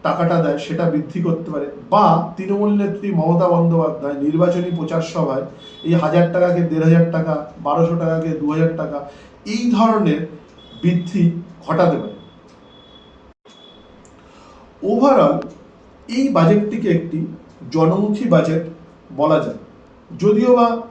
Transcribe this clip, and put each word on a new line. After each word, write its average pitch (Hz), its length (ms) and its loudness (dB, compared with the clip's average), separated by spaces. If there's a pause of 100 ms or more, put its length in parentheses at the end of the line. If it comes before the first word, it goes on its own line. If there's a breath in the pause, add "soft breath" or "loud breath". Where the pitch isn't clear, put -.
টাকাটা 170 380 0
দেয় 143 220 0
সেটা 170 260 -4
বৃদ্ধি 151 340 -4
করতে 160 280 -2
পারে, 143 120 -6 (260)
বা 202 120 4 (300)
তৃণমূল 202 460 -2
নেত্রী 202 280 -4 (100)
মমতা 170 360 2
বন্দ্যোপাধ্যায় 160 720 0
নির্বাচনী 175 540 0
প্রচার 165 240 -4 (100)
সভায় 135 320 -4 (440 loud breath)
এই 170 140 2
হাজার 170 320 4
টাকাকে 175 260 2 (100)
দেড় 160 180 0
হাজার 170 260 6
টাকা, 160 200 -2 (320)
বারোশো 165 360 0
টাকাকে 160 280 -2 (100)
দু 147 120 -4
হাজার 160 280 0
টাকা, 151 180 -8 (560 loud breath)
এই 233 80 -4 (140)
ধরনের 202 440 2 (600)
বৃদ্ধি 175 400 0 (420)
ঘটাতে 165 360 0
পারে। - 160 -12 (2750 loud breath)
Overall 240 460 4 (800)
এই 269 80 2 (120)
বাজেটটিকে 208 520 2 (100)
একটি 160 200 -6 (560)
জনমুখী 196 600 0
বাজেট 165 280 2 (580)
বলা 156 240 2
যায়, - 160 -10 (640)
যদিও 220 360 4
বা 233 100 4 (220)